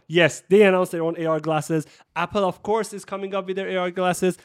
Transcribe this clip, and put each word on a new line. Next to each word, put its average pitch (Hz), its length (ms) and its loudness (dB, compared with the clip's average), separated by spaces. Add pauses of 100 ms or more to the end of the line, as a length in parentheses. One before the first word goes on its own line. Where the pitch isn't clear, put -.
Yes, 160 420 2
they 208 140 8
announced 185 280 4
their 165 120 -4
own 165 140 -2
A 165 80 -6
R 160 140 0
glasses. 156 480 -2 (280)
Apple, 175 300 -2
of - 160 -4
course, 208 320 -2
is 196 120 -16
coming 196 280 -8
up 190 140 -4
with 190 80 -6
their 190 140 -6
A 185 80 -4
R 180 140 -2
glasses. 180 540 0